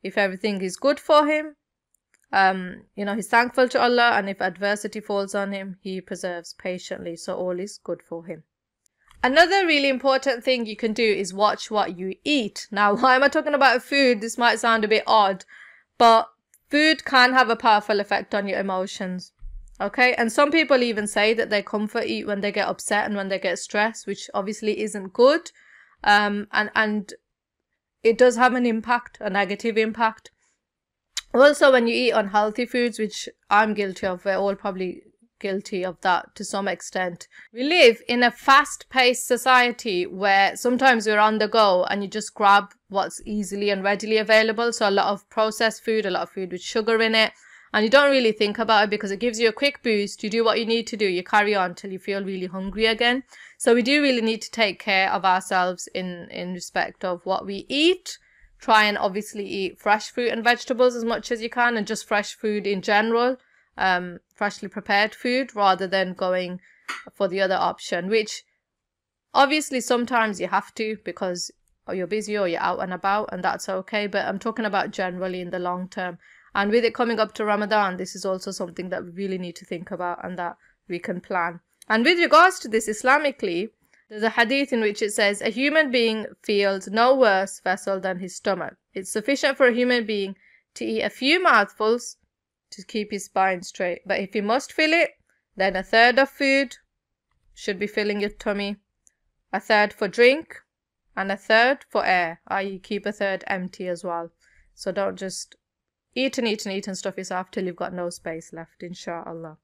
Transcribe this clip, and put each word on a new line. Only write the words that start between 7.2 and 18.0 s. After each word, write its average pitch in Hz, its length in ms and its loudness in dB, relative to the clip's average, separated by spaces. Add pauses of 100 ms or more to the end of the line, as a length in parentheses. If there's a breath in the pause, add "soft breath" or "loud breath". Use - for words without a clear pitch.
all 180 220 -4
is 202 240 -10
good 170 200 -8
for 165 220 -14
him. 160 200 -16 (760 soft breath)
Another 339 440 4
really 285 220 2
important 262 540 0
thing 247 220 0
you 214 120 -8
can 220 160 -2
do 233 120 0
is 190 300 0
watch 208 360 0
what 190 280 -2
you 190 160 -8 (100)
eat. 269 460 -2
Now, 208 240 2
<laughs> - 20 -2
why 254 200 4
am 262 60 4
I 285 60 2
talking 294 260 -2
about 254 280 4
food? 262 380 2
This 226 180 -8
might 226 220 2
sound 226 240 2
a 208 40 -2
bit 214 180 2
odd, 196 380 4 (540 loud breath)
but 226 300 6 (420)
food 302 340 2
can 254 280 4
have 254 180 4
a 226 60 2
powerful 214 440 2